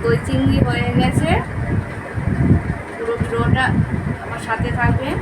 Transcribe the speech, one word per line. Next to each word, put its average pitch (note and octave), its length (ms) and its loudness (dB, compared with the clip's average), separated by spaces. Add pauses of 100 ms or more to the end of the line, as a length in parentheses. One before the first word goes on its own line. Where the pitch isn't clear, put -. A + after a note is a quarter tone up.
দই A#3 140 4 (100)
চিংড়ি C4+ 300 4 (100)
হয়ে B3 220 0 (100)
গেছে, - 300 2 (1700)
পুরো - 260 -4
ভিডিওটা A#3 440 0 (580)
আমার - 240 -10
সাথে A#3+ 220 -4 (100)
থাকবেন। B3 420 0